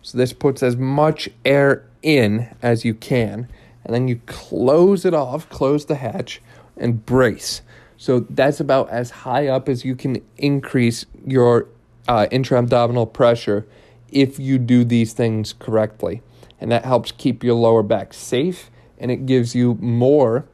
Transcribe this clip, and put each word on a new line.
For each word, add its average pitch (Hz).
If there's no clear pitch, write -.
So -
this 127
puts 135
as 123
much 143
air 139
in 120
as 120
you 113
can, 113
and 113
then 127
you 120
close 170
it 180
off, 143
close 147
the 156
hatch, 110
and 120
brace. -
So 127
that's 139
about 135
as 120
high 135
up 131
as 127
you 131
can 127
increase 139
your, 120
uh, 113
intra-abdominal 120
pressure 117
if 135
you 135
do 123
these 117
things 110
correctly. 110
And 113
that 117
helps 127
keep 120
your 120
lower 113
back 104
safe, -
and 123
it 131
gives 123
you 123
more 123